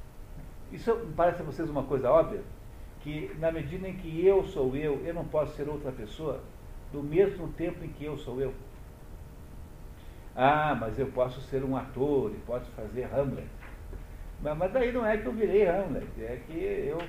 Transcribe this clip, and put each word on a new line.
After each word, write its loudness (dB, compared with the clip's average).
Isso 2
parece 4
a -6
vocês -4
uma 0
coisa 2
óbvia? 8
Que -6
na 2
medida -4
em -6
que 2
eu 10
sou 0
eu, 0
eu -2
não -4
posso 0
ser -4
outra -4
pessoa -6
do -6
mesmo 4
tempo -4
em -6
que -10
eu -6
sou -6
eu. -2
Ah, 6
mas -2
eu 2
posso 0
ser -2
um 0
ator 2
e -8
posso -6
fazer -6
Hamlet. 0
Mas, -2
mas 2
daí 4
não 2
é 4
que -2
eu -2
virei 6
Hamlet, 2
é -6
que -12
eu -2